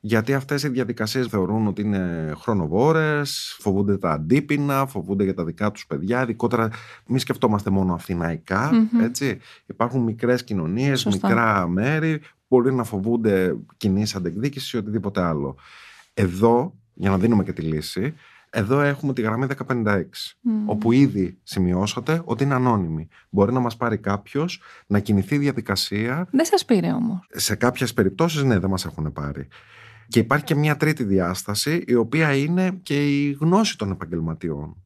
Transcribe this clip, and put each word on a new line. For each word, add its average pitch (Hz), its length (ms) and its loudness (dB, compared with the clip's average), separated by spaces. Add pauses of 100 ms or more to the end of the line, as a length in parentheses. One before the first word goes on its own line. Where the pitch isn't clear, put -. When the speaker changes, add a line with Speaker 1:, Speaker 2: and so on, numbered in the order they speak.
Speaker 1:
Γιατί 113 340 0
αυτές 135 280 -2
οι 147 60 -2
διαδικασίες 120 580 -2
θεωρούν 107 400 0
ότι 101 160 -2
είναι 87 540 -2
χρονοβόρες, 139 1200 0
φοβούνται 101 380 0
τα 87 120 -2
αντίπεινα, 139 760 0
φοβούνται 98 380 -2
για 95 100 0
τα 90 100 -4
δικά 85 260 -2
τους - 160 -16
παιδιά, 95 360 -2
ειδικότερα 113 460 0 (380)
μη 127 120 0
σκεφτόμαστε 107 520 0
μόνο 95 240 2
αθηναϊκά, 85 760 -2
Speaker 2:
Μμμ. 226 280 4
Speaker 1:
έτσι. 139 380 -2 (280)
Υπάρχουν 120 360 -2
μικρές 117 420 0
κοινωνίες, 110 560 -2
Speaker 2:
Σωστά. 98 280 0
Speaker 1:
μικρά 110 400 2
μέρη, 151 520 0 (280)
μπορεί 127 260 4
να 120 100 0
φοβούνται 101 720 0 (200)
κοινής 101 380 0
αντεκδίκησης 101 580 -6
ή 123 40 -4
οτιδήποτε 104 460 -4
άλλο. 71 340 -2 (580)
Εδώ, 113 600 2 (200)
για 98 160 0
να 95 80 4
δίνουμε 104 260 4
και 87 80 -8
τη 82 100 -8
λύση, 80 520 -4 (360)
εδώ 113 300 0
έχουμε 143 320 0
τη 123 100 -2
γραμμή 110 240 2
δέκα 135 180 -4
πενήντα 113 320 2
έξι, - 440 -6
Speaker 2:
Μμμ. 214 300 -2
Speaker 1:
όπου 107 220 2
ήδη 113 500 4
σημειώσατε 101 840 0
ότι 117 200 -2
είναι 139 100 2
ανώνυμη. 95 540 0 (220)
Μπορεί 101 220 4
να 127 80 2
μας 120 160 -2
πάρει 113 220 0
κάποιος, 135 640 -4 (260)
να 101 120 2
κινηθεί 101 360 2
η 143 40 2
διαδικασία. 127 920 -2
Speaker 2:
Δεν 277 140 2
σας 359 200 0
πήρε 175 280 2
όμως. 190 380 -4
Speaker 1:
Σε - 240 -2
κάποιες 120 400 0
περιπτώσεις, 147 480 0
ναι, 123 160 4
δεν 95 120 0
μας 92 140 -2
έχουν 78 280 -6
πάρει. 71 360 -8 (600)
Και - 100 2
υπάρχει 139 260 2
και 160 100 0
μια 147 220 2
τρίτη 151 280 0
διάσταση, 98 840 0
η 120 80 2
οποία 139 420 2
είναι 180 460 0
και 143 260 0
η 143 220 0 (100)
γνώση 185 380 2
των 101 120 -2
επαγγελματιών. 80 960 -6